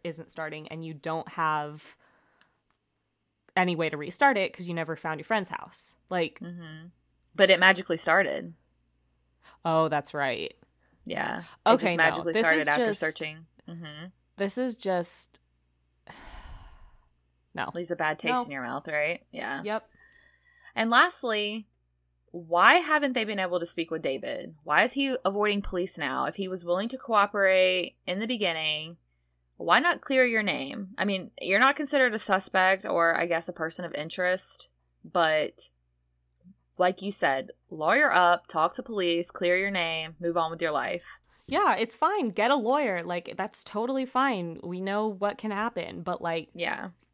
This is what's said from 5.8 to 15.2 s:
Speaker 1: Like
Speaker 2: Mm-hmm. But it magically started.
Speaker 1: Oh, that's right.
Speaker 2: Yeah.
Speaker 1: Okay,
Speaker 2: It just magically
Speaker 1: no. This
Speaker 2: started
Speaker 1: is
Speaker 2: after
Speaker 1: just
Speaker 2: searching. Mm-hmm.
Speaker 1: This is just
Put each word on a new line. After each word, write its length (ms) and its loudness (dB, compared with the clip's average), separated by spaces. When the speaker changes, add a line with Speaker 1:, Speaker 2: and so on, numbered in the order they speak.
Speaker 1:
Like 320 -2
Speaker 2:
Mm-hmm. 460 -14
But 160 8
it 120 8
magically 360 6
started. 560 0
Speaker 1:
Oh, 240 4
that's 260 -2
right. 400 -2
Speaker 2:
Yeah. 380 -6
Speaker 1:
Okay, 280 4
Speaker 2:
It 20 -2
just 20 -2
magically 360 2
Speaker 1:
no. 60 2
This 60 4
Speaker 2:
started 160 4
Speaker 1:
is 60 -2
Speaker 2:
after 200 4
Speaker 1:
just 120 -2
Speaker 2:
searching. 460 -4
Mm-hmm. 380 -14
Speaker 1:
This 220 -2
is 180 -2
just 640 -4